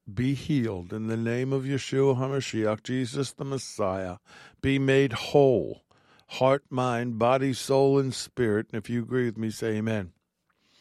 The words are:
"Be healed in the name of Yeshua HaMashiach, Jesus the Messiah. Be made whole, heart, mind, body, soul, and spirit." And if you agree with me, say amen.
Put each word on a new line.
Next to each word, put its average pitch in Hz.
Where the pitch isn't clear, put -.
"Be 123
healed 113
in 110
the 113
name 120
of 135
Yeshua 135
HaMashiach, 123
Jesus 127
the 143
Messiah. 95
Be 135
made 135
whole, 117
heart, 135
mind, 123
body, 131
soul, 139
and 131
spirit." 110
And 113
if -
you 120
agree 123
with 110
me, 110
say 110
amen. 107